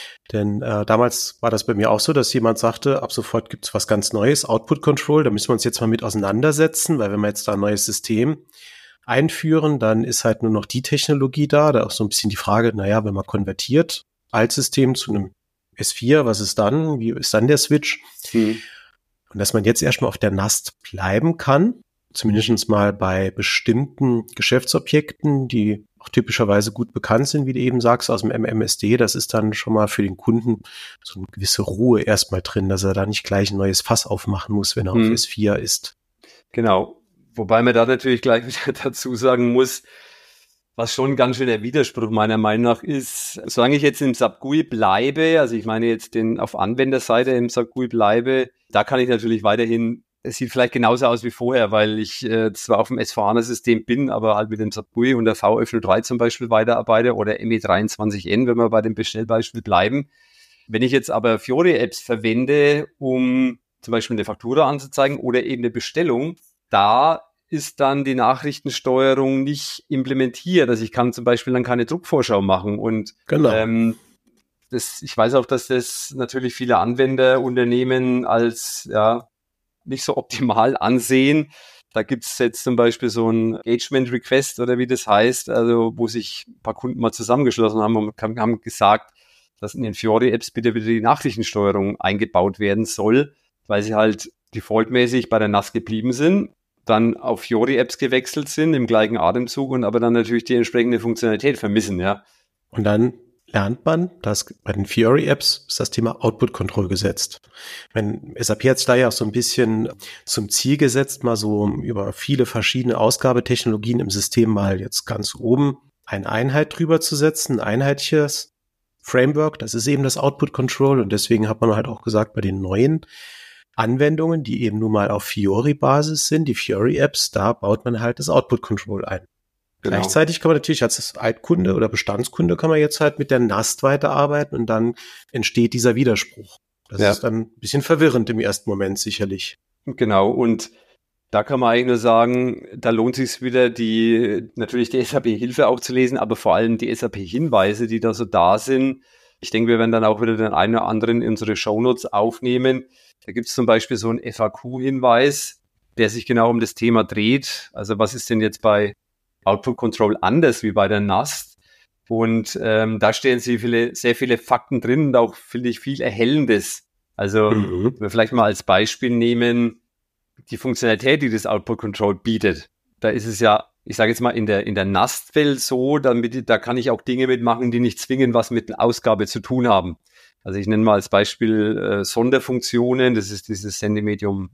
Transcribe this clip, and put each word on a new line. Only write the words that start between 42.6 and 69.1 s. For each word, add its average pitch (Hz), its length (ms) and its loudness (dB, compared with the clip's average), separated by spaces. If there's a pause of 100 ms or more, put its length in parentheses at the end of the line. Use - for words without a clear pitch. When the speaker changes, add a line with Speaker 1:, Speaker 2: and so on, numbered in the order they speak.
Speaker 2:
nach 120 180 2
ist, - 600 -8
solange 127 320 0
ich 139 60 0
jetzt 143 180 2
im 131 140 0
sap - 260 -2
gui 147 220 0
bleibe, 135 760 2
also 120 160 2
ich 107 120 -4
meine 113 200 -2
jetzt 113 280 -4
den, 113 260 0
auf - 180 -6
Anwenderseite 127 760 0
im 120 180 0
sap 123 200 -2
gui 127 180 -6
bleibe, 120 600 2 (220)
da 104 140 2
kann 131 160 0
ich 123 100 2
natürlich 113 320 0
weiterhin, 113 640 0 (180)
es 123 160 -10
sieht 127 120 -6
vielleicht 123 220 0
genauso 120 340 2
aus 117 180 0
wie 120 60 -4
vorher, 120 400 0
weil 107 280 2
ich, - 260 -8
äh, 110 300 0
zwar 107 240 0
auf 110 100 0
dem 127 100 -6
S 113 140 -12
V 104 140 0
hana 117 160 2
System 117 420 0
bin, 131 240 -2
aber 110 260 0
halt 107 140 -2
mit 110 100 -8
dem 107 140 -4
sap - 180 -12
gui 123 220 2
und 117 140 2
der 107 80 2
V 107 260 2
F 113 120 -4
null 113 100 -2
drei 98 180 2
zum 123 160 -6
Beispiel 117 320 -2
weiterarbeite 113 640 2
oder 104 240 -2
M 113 140 -2
E 113 60 0
dreiundzwanzig 104 680 -2
N, 120 200 2
wenn 120 100 2
wir 117 140 2
bei 110 100 4
dem 110 140 -2
Bestellbeispiel 113 680 -4
bleiben. 107 480 0 (600)
Wenn 110 140 0
ich 127 80 2
jetzt 135 200 2
aber 110 280 0
Fiori-Apps 143 600 0
verwende, 135 880 0 (100)
um 127 600 0 (240)
zum 113 100 -6
Beispiel 113 240 -2
eine 104 80 -2
Faktura 131 440 0
anzuzeigen 139 500 -2
oder 123 260 0
eben 123 160 -6
eine 120 100 -2
Bestellung, 147 640 -4 (340)
da 120 520 2 (260)
ist 147 300 -8
dann 139 240 2
die 135 140 -2
Nachrichtensteuerung 135 1300 0